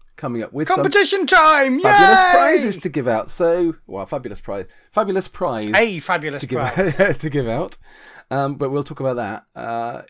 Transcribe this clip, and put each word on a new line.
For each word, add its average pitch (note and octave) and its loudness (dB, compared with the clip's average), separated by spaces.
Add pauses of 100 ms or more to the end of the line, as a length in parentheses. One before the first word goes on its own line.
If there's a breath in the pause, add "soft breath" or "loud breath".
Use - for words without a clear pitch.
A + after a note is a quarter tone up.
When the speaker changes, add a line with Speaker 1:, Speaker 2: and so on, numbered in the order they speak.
(180)
Speaker 1:
coming A#2+ -8
up - -12
with C#3 -4
some F#4 2
Speaker 2:
Competition F#4+ 2
time! D4+ 6
Speaker 1:
fabulous F#4+ 8
Speaker 2:
Yay! F4+ 2
Speaker 1:
prizes D#4 2
to F3+ -6
give C#3+ -4
out. A2 -2
So, E3+ -2 (100)
well, F#2+ -10
fabulous B2+ -10
prize, G2 -10 (280 soft breath)
fabulous F#3+ -2
prize A2+ -6
Speaker 2:
A G#3 0
fabulous D3+ -6
Speaker 1:
to B2+ -10
give A#2+ -4
Speaker 2:
prize. D#3+ -2
Speaker 1:
out, F#3+ 2
<laughs> - -
to D#3 -6
give C3+ -2
out. D3 -6 (540 loud breath)
Um, C#3 -4
but C3+ -4
we'll C#3+ -4
talk C#3+ -12
about C3 -4
that, G#2+ -8 (160)
uh, A#2 -8